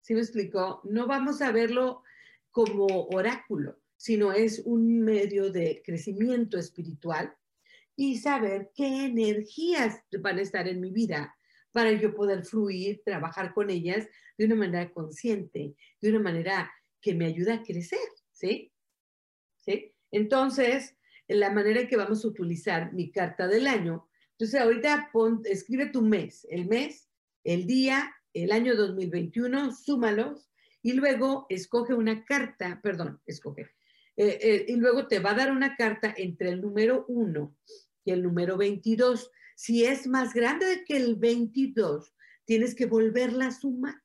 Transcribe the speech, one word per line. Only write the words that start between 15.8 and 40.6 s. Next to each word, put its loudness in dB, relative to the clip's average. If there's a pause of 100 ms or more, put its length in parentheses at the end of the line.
de 2
una 4
manera -2 (300)
que -2
me 0
ayuda 0
a -4
crecer, -6 (240)
¿sí? -6 (840)
¿Sí? -6 (160)
Entonces, 2 (300)
la 4
manera 2
en -2
que 2
vamos 0
a -2
utilizar -4
mi -6
carta -2
del 4
año, -2 (260)
entonces -2
ahorita 2
pon, 2
escribe -2
tu 0
mes, 0
el -4
mes, -2 (340)
el 0
día, 2 (180)
el -2
año 4
dos 0
mil -4
veintiuno, -2
súmalos -2 (320)
y 0
luego 2
escoge -2
una 0
carta, -4
perdón, -4
escoge, -14 (460)
eh, 2
eh, 4
y -2
luego 4
te 0
va 0
a 2
dar 2
una 0
carta 0
entre -4
el -4
número 2
uno -4 (480)
y -2
el 0
número 0
veintidós. 0 (260)
Si 2
es 0
más 0
grande 2